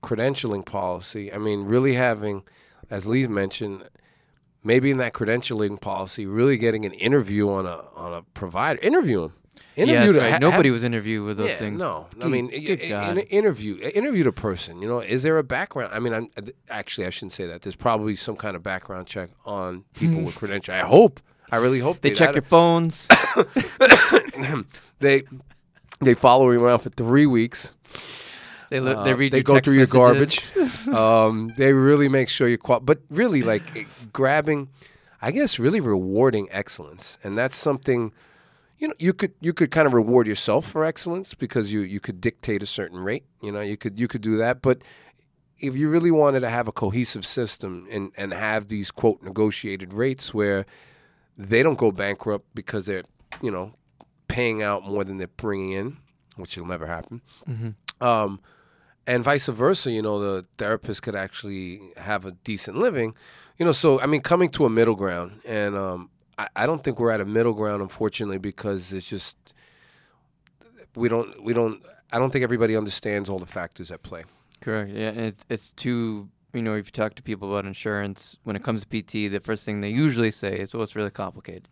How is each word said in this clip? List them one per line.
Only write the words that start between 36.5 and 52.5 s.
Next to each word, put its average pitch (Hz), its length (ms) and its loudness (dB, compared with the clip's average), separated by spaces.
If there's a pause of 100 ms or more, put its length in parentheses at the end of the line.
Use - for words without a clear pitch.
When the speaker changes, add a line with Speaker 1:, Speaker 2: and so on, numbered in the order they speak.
Speaker 1:
excellence, 90 720 -12
and 101 140 -6
that's 131 180 -2
something, 131 560 -2 (640)
you 302 100 -6
know, 311 100 -4
you 180 160 0
could, 185 260 -4
you 165 140 -4
could 156 180 0
kind 156 160 4
of 131 60 4
reward 120 340 6
yourself 107 400 0
for - 180 -2
excellence 170 480 -6
because 110 380 -4
you, 104 100 -2
you 98 180 -6
could 92 220 -10
dictate 104 420 -4
a - 20 -8
certain 90 340 -8
rate. 101 240 -6 (180)
You 104 100 -10
know, 104 100 -6
you 104 160 -6
could, 104 220 -8
you 120 80 -2
could 113 140 -8
do 110 160 0
that, 123 240 0
but 131 200 2 (800)
if 135 160 -4
you 151 140 0
really 170 220 4
wanted 147 300 6
to 120 80 -2
have 117 180 -2
a 107 40 -6
cohesive 110 540 -4
system 95 640 -6
and, 98 260 -8
and 98 160 -8
have 107 340 -4
these, 104 240 -6
quote, - 300 2
negotiated 98 720 -4
rates 131 400 -4
where 101 320 0 (720)
they 104 260 2
don't 151 140 2
go 113 140 4
bankrupt 101 540 -4 (100)